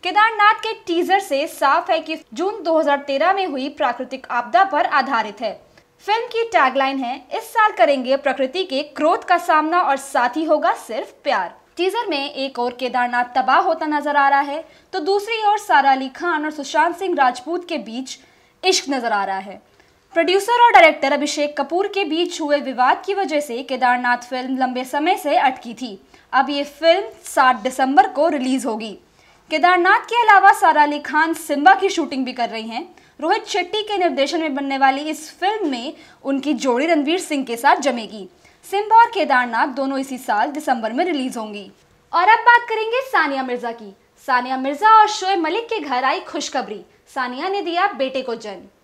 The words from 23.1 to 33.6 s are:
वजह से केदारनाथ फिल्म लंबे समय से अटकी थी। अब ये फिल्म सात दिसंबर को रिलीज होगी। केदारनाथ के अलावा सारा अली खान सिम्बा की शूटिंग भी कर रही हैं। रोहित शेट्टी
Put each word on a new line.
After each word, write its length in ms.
वजह 260
से 220
केदारनाथ 560
फिल्म 400
लंबे 260
समय 320
से 200
अटकी 380
थी। 320
अब 180
ये 140
फिल्म 380
सात 320
दिसंबर 520
को 200
रिलीज 380
होगी। 320
केदारनाथ 500
के 220
अलावा 300
सारा 300
अली 160
खान 360
सिम्बा 400
की 140
शूटिंग 360
भी 80
कर 160
रही 200
हैं। 260
रोहित 260
शेट्टी 360